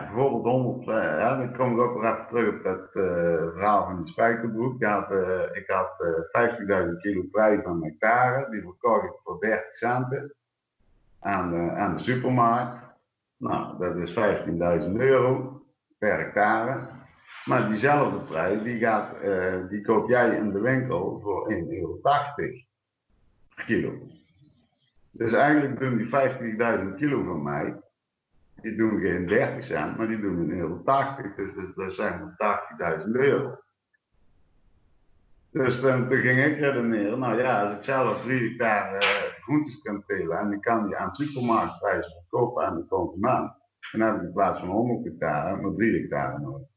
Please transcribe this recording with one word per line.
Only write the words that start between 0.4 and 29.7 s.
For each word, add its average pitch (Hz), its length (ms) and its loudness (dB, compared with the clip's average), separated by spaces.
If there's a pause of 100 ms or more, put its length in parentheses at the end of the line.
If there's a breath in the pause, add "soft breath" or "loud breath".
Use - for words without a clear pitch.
honderd, 127 440 2
eh, 110 160 2 (160)
ja, 127 180 4
dan 127 180 -4
kom 127 180 2
ik 113 60 4
ook 120 220 2
weer 113 120 2
even - 140 -8
terug 110 300 2
op - 60 -12
dat, 95 400 -2
eh, 85 500 2
verhaal 98 320 4
van 90 180 -6
die 78 80 -10
spijkerbroek. 117 720 0
Ik 107 60 2
had, 98 240 0
eh, 92 300 2 (120)
ik 98 140 -10
had, 95 340 0
eh, 85 60 0 (240)
vijftigduizend 98 720 0
kilo 101 200 0 (100)
prei 107 320 4
van 85 200 -4
hectare, 123 680 2
die 104 100 -8
verkocht 107 420 0
ik - 100 -8 (100)
voor 90 160 -8
dertig - 380 -2
centen 131 560 -2 (880)
aan 92 320 -2
de, 85 240 -2
aan 92 180 0
de 78 80 -6
supermarkt. 123 840 2 (540)
Nou, - 400 -4
dat 85 180 -2
is 87 180 -6
vijftienduizend 87 840 0
euro 131 640 2 (360)
per 98 200 2
hectare. 110 640 2 (680 loud breath)
Maar 120 220 2
diezelfde 107 520 2
prei, 92 440 -2
die 120 160 -4
gaat, 110 420 0
eh, 92 320 0 (160)
die 104 120 -4
koop 110 280 2
jij 123 260 6
in 107 160 0
de 98 80 -2
winkel 113 640 0
voor 101 280 -2
één 82 220 -4
euro 85 280 -6
tachtig - 640 0 (880)
per - 100 -12
kilo. 82 260 0 (1200)
Dus 113 220 -2
eigenlijk 139 460 4
doen 127 180 0
die 110 120 0
vijftigduizend 113 840 0
kilo 135 280 0
van 85 200 -4
mij, 73 320 -4 (840)
die 110 140 -6
doen 107 240 2
geen 90 280 0
dertig 123 360 0
cent, 78 340 -4